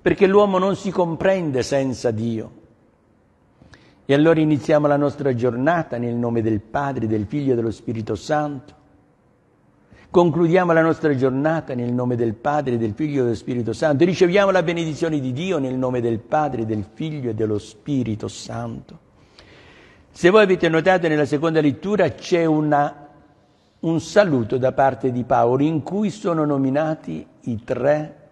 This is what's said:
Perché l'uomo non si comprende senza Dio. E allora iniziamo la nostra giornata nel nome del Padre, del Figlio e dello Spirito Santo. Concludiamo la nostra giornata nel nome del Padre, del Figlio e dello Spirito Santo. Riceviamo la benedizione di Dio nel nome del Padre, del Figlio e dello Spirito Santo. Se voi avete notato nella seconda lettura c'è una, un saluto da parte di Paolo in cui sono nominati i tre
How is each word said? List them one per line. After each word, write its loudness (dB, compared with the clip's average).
Perché 2
l'uomo 4
non 2
si -6
comprende 0
senza 0
Dio. -6
E 2
allora 6
iniziamo 2
la 4
nostra 0
giornata 0
nel -4
nome 0
del 0
Padre, -4
del -2
Figlio -2
e 4
dello -2
Spirito -6
Santo. -4
Concludiamo 4
la 6
nostra 2
giornata 0
nel -4
nome -2
del 0
Padre, -2
del -2
Figlio -2
e 2
dello 0
Spirito -6
Santo. 2
Riceviamo 4
la 4
benedizione -2
di -4
Dio -2
nel -4
nome -2
del -2
Padre, -2
del -4
Figlio -8
e -6
dello -2
Spirito -6
Santo. -12
Se -2
voi 4
avete 0
notato 0
nella 0
seconda 0
lettura 0
c'è -2
una, 0
un -2
saluto 2
da 0
parte 0
di -4
Paolo 2
in 0
cui -2
sono -2
nominati -2
i -6
tre -2